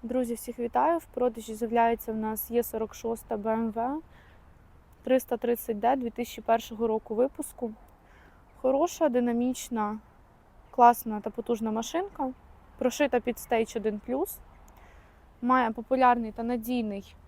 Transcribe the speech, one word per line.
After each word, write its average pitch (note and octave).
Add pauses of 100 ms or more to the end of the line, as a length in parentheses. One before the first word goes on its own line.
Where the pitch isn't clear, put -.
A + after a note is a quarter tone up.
Друзі, A#3+
всіх A#3+
вітаю! B3+
В D#4+
продажі A3+
з'являється A#3
в A3
нас A3
Є A#3
сорок A3+
шоста A3+
Б G#3
М A3+
В B3 (1040)
триста B3+
тридцять A#3
Д A#3
дві B3
тисячі A#3
першого A3+
року A3
випуску. B3 (880)
Хороша, D4
динамічна, A#3+ (720)
класна A#3
та G3+
потужна A3+
машинка. C4 (460)
Прошита B3+
під A#3
Stage -
один G#3
плюс. C4+ (1040)
Має B3
популярний A#3+
та A#3
надійний A#3 (120)